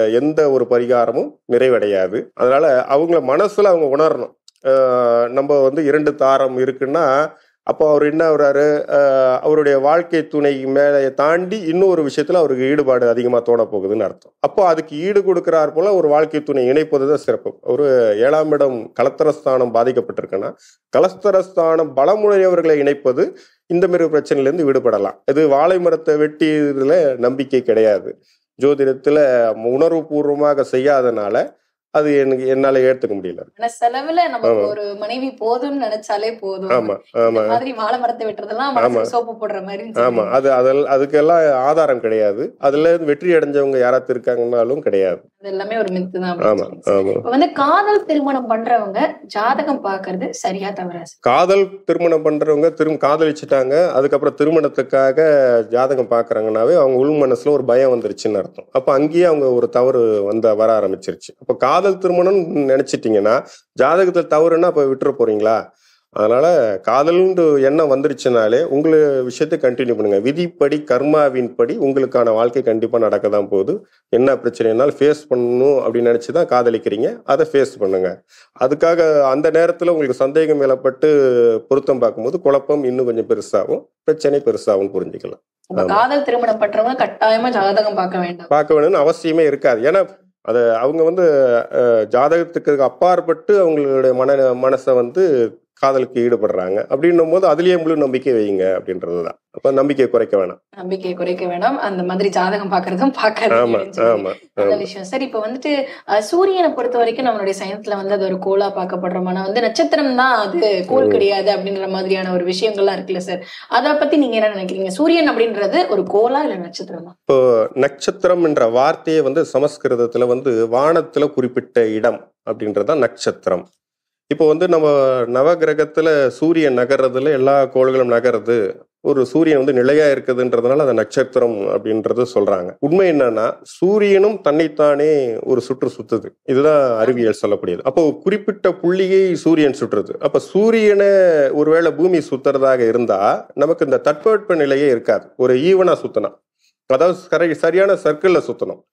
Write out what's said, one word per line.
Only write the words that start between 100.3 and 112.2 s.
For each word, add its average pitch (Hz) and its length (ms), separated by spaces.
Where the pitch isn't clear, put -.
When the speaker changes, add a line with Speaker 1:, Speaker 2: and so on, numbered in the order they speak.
Speaker 1:
வேணாம். 90 220
Speaker 2:
நம்பிக்கையை 185 400
குறைக்க 180 300
வேணாம். 190 320
அந்த 196 240
மாதிரி 185 260
ஜாதகம் 190 420
பாக்குறதும் 190 420
பார்க்காதீங்க 220 460
Speaker 1:
ஆமா, 117 200
Speaker 2:
அப்படின்னு 95 180
சொல்லி. 117 160
Speaker 1:
ஆமா, 98 200
Speaker 2:
நல்ல 101 160
Speaker 1:
ஆமா. - 80
Speaker 2:
விஷயம் 190 280
சார். 262 160
இப்ப 240 180
வந்துட்டு, 262 320
அஹ், 214 160
சூரியனை 359 480
பொறுத்த 247 280
வரைக்கும் 233 280
நம்மளுடைய 202 300
சயின்ஸ்ல 208 400
வந்து 196 180
அது 196 120
ஒரு 185 120
கோளா 196 320
பார்க்கப்படுறோம். 180 580
ஆனா 185 140
வந்து 202 180
நட்சத்திரம் 277 560
தான் 254 220
அது 208 200
கோள் 226 220
Speaker 1:
ம். 202 40
Speaker 2:
கிடையாது 202 380
அப்படின்ற 190 400
மாதிரியான 190 420